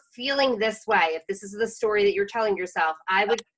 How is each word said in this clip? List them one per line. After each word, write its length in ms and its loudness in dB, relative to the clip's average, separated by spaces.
feeling 460 0
this 280 -2
way, 260 4
if 140 -6
this 160 -6
is 100 -14
the 140 -2
story 380 0
that 80 4
you're 140 0
telling 320 0
yourself, 380 -2
I 160 2
would 160 0